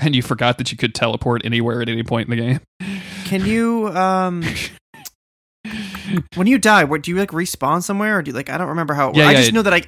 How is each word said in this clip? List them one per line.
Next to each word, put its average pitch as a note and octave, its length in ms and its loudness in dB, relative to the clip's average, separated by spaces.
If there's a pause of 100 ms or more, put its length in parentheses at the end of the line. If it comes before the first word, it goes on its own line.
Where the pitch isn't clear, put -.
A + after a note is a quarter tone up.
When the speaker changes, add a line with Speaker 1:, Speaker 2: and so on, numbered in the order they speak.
Speaker 1:
And D3 120 2
you B2+ 80 2
forgot A#2+ 360 0
that B2+ 120 -4
you A#2 80 -10
could A#2 160 -2
teleport A#2 520 -2
anywhere A#2 340 -2
at A#2 80 -4
any A#2 140 -4
point A2+ 260 -4
in A#2+ 80 -2
the A2+ 60 -2
game. B2+ 180 0 (640)
Speaker 2:
Can F#3+ 220 -2
you, A3+ 420 0
um, F#3 560 0 (1200)
Speaker 1:
<laughs> G#3+ 80 -10 (640)
Speaker 2:
when F3+ 120 0
you C4 120 4
die, G#3 260 6
what, D3 180 0
do - 80 -8
you, F3 80 -2
like, G3 120 -2
respawn D#3+ 520 -2
somewhere, G#3 360 -2
or E3+ 40 -2
do D3 80 -6
you, A2+ 60 -8
like, C3+ 140 -8
I C3 80 -6
don't F3 100 -4
remember D3+ 260 -4
how C#3 160 2
it - 60 0
Speaker 1:
Yeah, D3+ 80 8
Speaker 2:
works. D3 40 8
I C#3+ 40 10
Speaker 1:
yeah, C#3 60 8
Speaker 2:
just B2 120 6
Speaker 1:
it A3 40 0
Speaker 2:
know A3+ 80 4
that F#3+ 120 4
I, F3 140 2